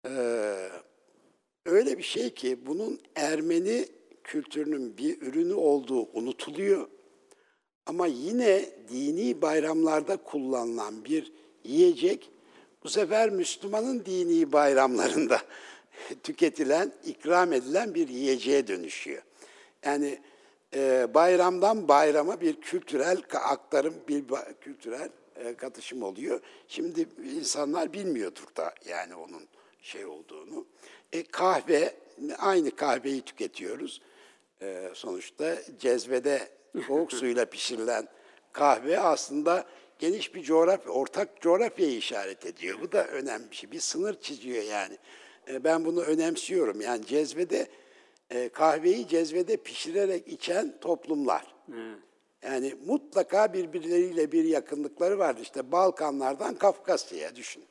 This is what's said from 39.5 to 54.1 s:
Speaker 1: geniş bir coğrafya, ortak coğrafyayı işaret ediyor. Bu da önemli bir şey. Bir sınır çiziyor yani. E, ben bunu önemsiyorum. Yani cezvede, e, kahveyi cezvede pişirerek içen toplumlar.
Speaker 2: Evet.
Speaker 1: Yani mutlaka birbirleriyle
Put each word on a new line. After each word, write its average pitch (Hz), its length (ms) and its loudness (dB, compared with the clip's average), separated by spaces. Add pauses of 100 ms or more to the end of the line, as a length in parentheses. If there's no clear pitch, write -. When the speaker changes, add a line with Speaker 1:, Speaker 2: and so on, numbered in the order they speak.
Speaker 1:
geniş 180 360 -2
bir 175 80 -10
coğrafya, 160 500 4
ortak 185 480 -4
coğrafyayı 175 560 2
işaret 98 500 -6
ediyor. 87 340 -8
Bu 165 120 -8
da 101 140 2
önemli 131 440 -8
bir - 60 -16
şey. - 140 -16
Bir 160 100 -10
sınır 190 400 -4
çiziyor 120 420 -8
yani. 101 360 -6 (500)
E, 131 160 -8
ben 160 200 2
bunu 170 160 0
önemsiyorum. 160 800 0
Yani 107 260 -4
cezvede, 156 600 -2 (640)
e, 123 180 -4
kahveyi 160 600 2
cezvede 165 480 0
pişirerek 185 720 -4
içen 208 520 -4
toplumlar. 143 720 -2 (200)
Speaker 2:
Evet. 113 240 -12 (440)
Speaker 1:
Yani 135 320 -4 (120)
mutlaka 208 680 0
birbirleriyle 170 800 0